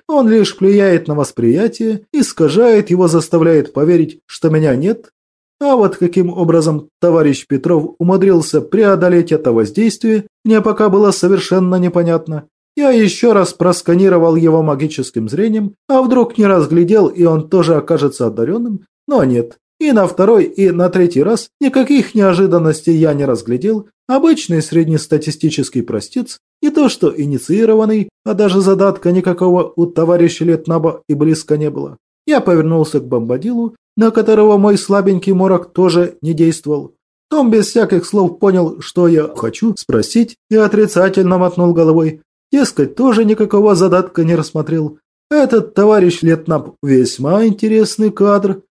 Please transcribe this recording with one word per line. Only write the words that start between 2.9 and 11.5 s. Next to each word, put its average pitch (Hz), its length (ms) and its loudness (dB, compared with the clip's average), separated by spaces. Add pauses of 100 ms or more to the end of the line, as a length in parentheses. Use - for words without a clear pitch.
его, 180 180 2
заставляет 160 640 0
поверить, 160 540 0
что - 220 -4
меня 156 280 0
нет. 196 340 -4 (500)
А 285 160 0
вот 202 200 0
каким 175 340 -2
образом 165 580 -2 (120)
товарищ 160 460 0
Петров 151 520 -2
умудрился 175 640 0
преодолеть 180 680 2
это 151 220 0
воздействие, 208 760 0 (160)
мне 220 200 2
пока 214 260 0
было 202 220 4
совершенно 185 640 0